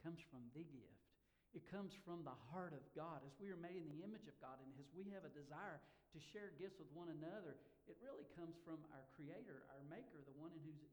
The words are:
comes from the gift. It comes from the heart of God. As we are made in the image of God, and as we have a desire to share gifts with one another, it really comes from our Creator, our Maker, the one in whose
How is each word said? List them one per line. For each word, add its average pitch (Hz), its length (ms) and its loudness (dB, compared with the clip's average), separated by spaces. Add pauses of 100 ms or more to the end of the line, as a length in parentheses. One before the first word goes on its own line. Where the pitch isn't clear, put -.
comes 165 160 4
from 123 320 -6
the 160 160 0
gift. 104 320 -8 (540)
It 160 160 2
comes 196 320 4
from 170 240 2
the 127 80 2 (160)
heart 175 240 4
of - 80 0 (160)
God. 151 240 4
As 139 160 -6
we 202 80 0
are 180 140 2
made 180 180 2
in 160 80 4
the 151 160 2
image 208 240 0
of 139 160 -8
God, 131 160 -2
and 135 160 -6
as 143 160 -6
we 185 240 0
have 190 80 0
a 151 80 -2
desire 151 480 0 (320)
to 160 80 -6
share 202 400 -2
gifts 190 240 4
with - 80 -2
one 160 240 2
another, 160 400 4 (320)
it - 160 -6
really 539 320 0
comes 165 320 2
from 160 240 2
our 135 240 -4
Creator, 165 560 -2
our 139 160 -4
Maker, 190 400 -2
the 135 80 -6
one 156 160 -2
in 160 160 -2
whose 151 160 -2 (100)